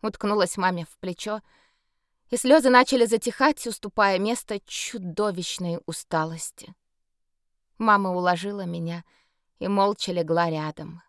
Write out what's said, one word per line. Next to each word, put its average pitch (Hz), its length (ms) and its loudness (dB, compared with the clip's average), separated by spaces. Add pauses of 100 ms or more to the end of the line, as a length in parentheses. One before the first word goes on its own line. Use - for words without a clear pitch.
Уткнулась 208 540 0
маме 180 300 -2
в - 120 -20
плечо, 208 420 -8 (880)
и 240 60 -2
слезы 262 340 6
начали 247 360 6
затихать, 240 600 0
уступая 202 520 0
место 214 480 -4
чудовищной 180 1200 -6
усталости. 165 880 -6 (1040)
Мама 202 320 2
уложила 180 540 -2
меня 170 400 -8 (540)
и - 100 -4
молча 196 440 0
легла 170 380 0
рядом. 160 580 -8